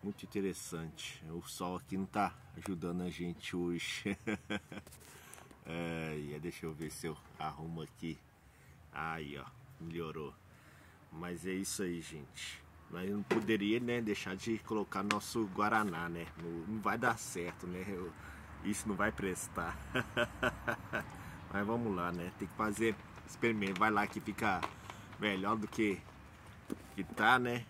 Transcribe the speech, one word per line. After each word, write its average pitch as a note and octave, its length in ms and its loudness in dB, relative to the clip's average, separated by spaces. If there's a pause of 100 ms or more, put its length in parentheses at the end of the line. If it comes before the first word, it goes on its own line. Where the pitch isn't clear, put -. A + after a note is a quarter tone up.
Muito G2+ 220 -6
interessante. F2 960 -4 (100)
O E2+ 120 -4
sol F2+ 360 -2
aqui - 180 -6
não F#2+ 100 0
tá G2 260 2 (240)
ajudando F2+ 460 -2
a F2+ 80 0
gente F2 460 -4
hoje. F2 680 0
<laughs> - 1500 -6
É, D#2+ 720 -2
deixa E2 240 -6
eu D#2+ 80 -2
ver D2+ 200 -6
se - 160 -6
eu D#2 80 -4 (200)
arrumo D#2+ 460 -4
aqui. D#2+ 340 -6 (760)
Aí, D#2 440 -4
ó, C2+ 80 -8 (360)
melhorou. D#2+ 520 -4 (760)
Mas E2+ 340 -6
é F#2 60 0
isso F#2+ 320 0
aí, F2 180 0
gente. - 640 -10 (260)
Mas F2+ 220 -2
eu G#2 60 2
não G2+ 80 0
poderia, G#2+ 560 4
né, A#2+ 200 2
deixar G2+ 360 0
de A2 240 0
colocar G2+ 420 0
nosso G#2 440 2
guaraná, G2+ 600 4
né? E2+ 200 -4 (120)
Não, E2+ 100 -4 (240)
não G#2+ 60 -2
vai G2+ 160 2
dar A#2+ 220 4
certo, F2 480 -4
né? F2+ 220 -4
Eu, F2+ 240 -4 (500)
isso G#2 260 -2
não G2+ 60 2
vai G2+ 160 4
prestar. F2+ 680 -2 (160)
<laughs> - 1600 0
Mas G2+ 140 2
vamos A2+ 300 2
lá, F2 160 2
né? F2 260 -2
Tem G2+ 80 -2
que - 80 -8
fazer G#2+ 400 4 (320)
experimento. G2 540 2
Vai G#2+ 100 8
lá G#2 160 6
que G#2 140 -4
fica G2 400 2 (580)
melhor G2+ 380 4
do G#2+ 100 0
que, G#2 340 4 (920)
que G2 80 -2
tá, B2 380 8
né? A#2+ 300 0